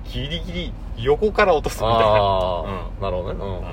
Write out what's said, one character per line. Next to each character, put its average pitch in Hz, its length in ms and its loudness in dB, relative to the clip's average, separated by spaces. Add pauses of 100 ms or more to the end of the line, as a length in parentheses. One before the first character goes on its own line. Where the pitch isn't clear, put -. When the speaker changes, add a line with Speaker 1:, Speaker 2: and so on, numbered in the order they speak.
Speaker 1:
ギ 127 240 -8
リ 165 140 -6
ギ 175 120 -8
リ。 170 180 -6 (260)
横 147 340 2
か 208 140 4
ら 185 80 4
落 147 100 2
と - 60 -2
す - 60 -8
み - 60 -4
た 107 140 0
い 113 40 4
な。 113 60 6
Speaker 2:
あ 98 600 4
ー。 95 320 -6
Speaker 1:
う - 20 -10
ん。 - 20 -4
Speaker 2:
な 98 100 -2
る 90 60 -2
ほ 90 60 -4
ど 95 100 -6
ね。 - 60 -6
う 101 80 -8
ん。 95 100 -6
Speaker 1:
う - 20 -6
ん。 - 140 -6